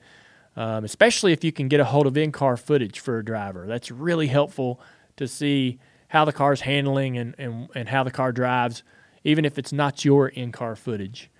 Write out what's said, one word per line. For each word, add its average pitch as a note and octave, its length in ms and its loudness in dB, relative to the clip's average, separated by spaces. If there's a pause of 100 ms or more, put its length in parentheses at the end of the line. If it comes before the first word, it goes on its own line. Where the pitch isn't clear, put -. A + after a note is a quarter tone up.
(560)
um, A2+ 280 -4
especially G3+ 480 4
if D3+ 120 2
you D#3+ 80 0
can C#3 160 -4
get C#3+ 120 4
a C3+ 60 4
hold C#3 200 4
of C3 100 0
in-car C#3+ 420 0
footage B2+ 420 -2
for A#2+ 180 -4
a A2 80 -8
driver. G2+ 400 -8
That's A#2 240 -8
really D#3 380 0
helpful C3+ 520 0 (380)
to C3+ 100 -4
see C3+ 520 -2 (280)
how D#3 160 4
the D3+ 80 2
car's C#3+ 300 2
handling C3+ 560 0
and, A#2+ 200 -8
and, A#2+ 380 -10
and A#2 140 -8
how C3 140 2
the B2+ 80 -4
car C3 200 -2
drives, B2 520 -2 (400)
even D3+ 200 2
if C#3+ 140 -2
it's C#3 160 -8
not C#3+ 320 -2
your C#3 220 6
in-car A#2+ 480 -8
footage. G#2+ 540 -8 (100)